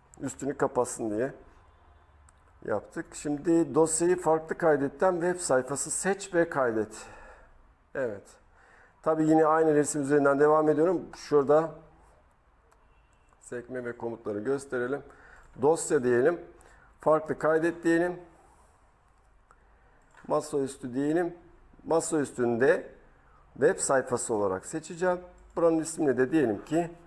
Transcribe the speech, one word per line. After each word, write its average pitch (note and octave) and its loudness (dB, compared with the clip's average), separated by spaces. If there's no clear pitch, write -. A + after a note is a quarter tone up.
üstünü C#3 -8
kapatsın B2 -2
diye A#2 -2
yaptık. A2 -8
Şimdi D3 -2
dosyayı E3+ 2
farklı D#3+ -2
kaydetten D#3 2
web F3 -4
sayfası C3+ -2
seç - -4
ve E3+ 2
kaydet. A#2 -2
Evet. A2+ -6
Tabii D#3 0
yine D#3+ 6
aynı D#3 4
resim D3 0
üzerinden C#3 4
devam D3+ 6
ediyorum. D#3 2
Şurada D3 2
sekme B2 -12
ve A#2+ -8
komutları A2 -8
gösterelim. C3 -4
Dosya D#3 2
diyelim. B2 2
Farklı D3+ 0
kaydet D#3+ 0
diyelim. E3+ 0
Masaüstü C#3 -4
diyelim. D#3 -2
Masaüstünde C#3+ 0
web F3 2
sayfası B2+ -2
olarak G2 -2
seçeceğim. F3 -4
Buranın E3 2
ismini D3 -2
de B2+ 2
diyelim A#2+ 0
ki E3 -2